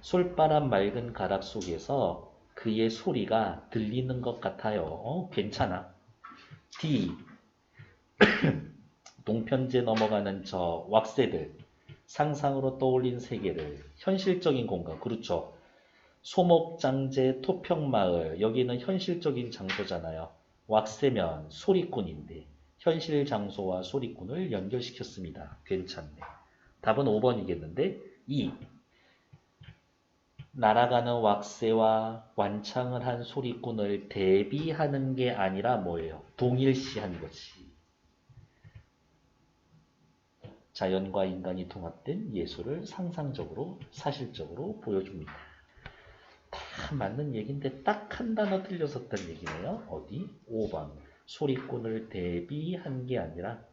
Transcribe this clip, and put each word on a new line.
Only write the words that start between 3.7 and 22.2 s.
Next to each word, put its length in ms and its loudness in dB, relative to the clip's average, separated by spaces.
들리는 520 -2
것 180 -4
같아요. 460 -2
어, 440 -6
괜찮아. 640 -2
D, 320 2
<clears throat> 1040 2
동편제 580 2
넘어가는 640 2
저 440 0
왁새들, 680 4
상상으로 720 0
떠올린 420 4
세계를, 640 -4
현실적인 680 2
공간, 340 -4
그렇죠. 540 -4
소목장제 1200 4
토평마을, 1000 2
여기는 400 2
현실적인 720 0
장소잖아요. 800 -4
왁새면 840 2
소리꾼인데 960 0